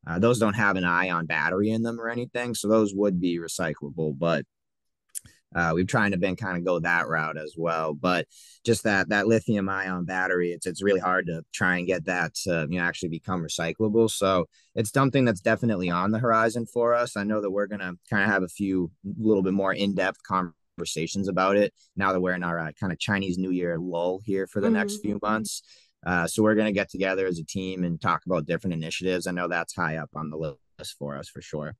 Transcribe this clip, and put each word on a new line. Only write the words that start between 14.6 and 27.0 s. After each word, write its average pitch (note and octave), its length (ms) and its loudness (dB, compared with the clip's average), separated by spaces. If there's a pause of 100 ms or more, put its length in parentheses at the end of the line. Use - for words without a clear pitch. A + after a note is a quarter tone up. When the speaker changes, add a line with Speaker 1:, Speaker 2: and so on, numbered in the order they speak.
Speaker 1:
it's A2 180 -2
something C3+ 340 4
that's G#2+ 160 2
definitely G#2+ 500 2
on F2+ 180 2
the A2 80 0
horizon A2+ 480 2
for A#2+ 300 2
us. A#2+ 200 0
I G2+ 80 -2
know G#2+ 160 0
that G2+ 120 -2
we're G2+ 160 0
gonna F#2+ 260 -8 (160)
kinda G2+ 160 2
have G2 160 4
a F2+ 80 -2
few F#2+ 420 0 (260)
little G#2+ 260 4
bit F#2 100 2
more G2 200 2
in-depth F#2+ 500 0
conversations F2 1040 -4
about F#2+ 280 2
it G#2 160 4 (240)
now F#2+ 180 2
that F#2 60 2
we're F2+ 140 0
in F2+ 100 -4
our, E2+ 160 -2
uh, D#2 180 -6
kinda F2+ 220 -4
Chinese F#2+ 380 -2
New F#2 140 -2
Year F2 280 0
lull F2+ 460 -2
here F#2+ 220 0
for G#2+ 120 -4
the A3+ 120 2
next G#3 260 0
Speaker 2:
Mm-hmm. G#3 40 -12
Speaker 1:
few G#3 200 -4
months. G#3+ 400 -2 (420)
Uh, F2 220 2
so G#2+ 160 0
we're G#2+ 140 6
gonna G#2+ 160 4
get G2 180 0
together F#2+ 380 0